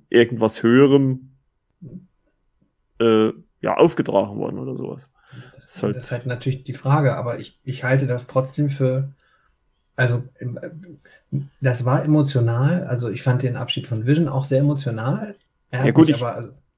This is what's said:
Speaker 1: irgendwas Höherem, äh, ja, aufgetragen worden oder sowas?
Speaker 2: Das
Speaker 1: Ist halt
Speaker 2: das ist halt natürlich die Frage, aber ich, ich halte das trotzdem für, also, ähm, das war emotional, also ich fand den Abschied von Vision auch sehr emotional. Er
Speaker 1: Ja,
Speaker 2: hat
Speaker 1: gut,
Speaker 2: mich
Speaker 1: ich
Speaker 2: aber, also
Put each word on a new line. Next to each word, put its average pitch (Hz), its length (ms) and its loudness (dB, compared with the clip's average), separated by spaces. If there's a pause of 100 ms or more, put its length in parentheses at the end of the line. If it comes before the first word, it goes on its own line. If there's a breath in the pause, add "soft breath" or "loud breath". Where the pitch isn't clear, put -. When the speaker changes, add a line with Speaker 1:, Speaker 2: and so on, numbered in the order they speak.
Speaker 1:
irgendwas 117 540 2
Höherem, 131 720 4 (1600)
äh, 110 320 4 (300)
ja, 98 160 0
aufgetragen - 600 2
worden - 220 -6
oder 131 160 -8
sowas? - 360 -14 (440 loud breath)
Speaker 2:
Das - 100 -20 (100)
Speaker 1:
Ist - 80 -6
halt 104 120 -2
Speaker 2:
das - 100 -12
ist - 60 -12
halt 120 140 -8
natürlich 127 380 -6
die 131 100 -12
Frage, 135 420 2
aber 117 240 -6
ich, - 240 -20
ich - 200 -10
halte 135 240 2
das 123 200 -6
trotzdem 135 420 -2
für, 135 440 -2 (840)
also, 120 280 0 (160)
ähm, 123 200 -10 (1040 soft breath)
das 123 240 0
war 139 200 2
emotional, 143 800 2
also 120 240 -4
ich 107 140 -8
fand 123 200 0
den 120 140 -4
Abschied - 300 -8
von 113 180 -6
Vision 151 240 2
auch 131 160 -4
sehr 135 140 0
emotional. 143 760 -2 (360)
Er 127 120 -4
Speaker 1:
Ja, - 80 4
Speaker 2:
hat - 0 -
Speaker 1:
gut, 160 160 8
Speaker 2:
mich - 20 2
Speaker 1:
ich 143 120 2
Speaker 2:
aber, 120 140 -6
also 113 160 -12 (260)